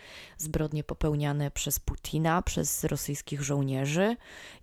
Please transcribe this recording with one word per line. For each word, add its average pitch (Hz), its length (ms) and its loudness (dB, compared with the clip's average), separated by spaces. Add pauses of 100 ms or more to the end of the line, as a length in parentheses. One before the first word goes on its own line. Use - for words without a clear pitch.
(380)
zbrodnie 151 460 0
popełniane 147 640 2
przez - 300 -2
Putina, - 600 2
przez - 420 0
rosyjskich 143 580 -2
żołnierzy 143 760 2 (460)